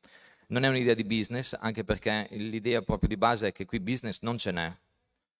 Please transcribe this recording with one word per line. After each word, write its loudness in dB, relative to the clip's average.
Non 0
è 4
un'idea 4
di 2
business, -2
anche -2
perché -2
l'idea 0
proprio 0
di -2
base 4
è 0
che -8
qui -4
business -4
non -2
ce 0
n'è. -2